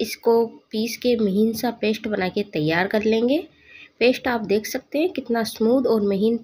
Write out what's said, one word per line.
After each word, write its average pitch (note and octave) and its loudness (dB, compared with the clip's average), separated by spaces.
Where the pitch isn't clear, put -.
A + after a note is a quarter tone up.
इसको A#3 0
पीस A3+ -4
के B3 0
महीन G#3+ 2
सा A#3 -4
पेस्ट G#3+ -2
बना F#3+ -2
के G3+ -2
तैयार E3 0
कर G#3+ 0
लेंगे। A3+ 2
पेस्ट B3+ 2
आप A#3+ -2
देख G3+ 0
सकते - -6
हैं F4+ 2
कितना A#3 -2
स्मूथ A#3+ 2
और G#3+ 2
महीन G#3 2